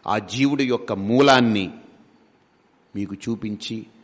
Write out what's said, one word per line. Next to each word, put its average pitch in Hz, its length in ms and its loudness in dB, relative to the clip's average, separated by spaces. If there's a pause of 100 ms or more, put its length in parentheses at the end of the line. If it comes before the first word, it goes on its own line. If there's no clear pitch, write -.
ఆ 107 120 0
జీవుడి 131 460 0
యొక్క 120 280 -2
మూలాన్ని 113 800 4 (1300)
మీకు 101 180 -8
చూపించి, 107 720 -8 (180)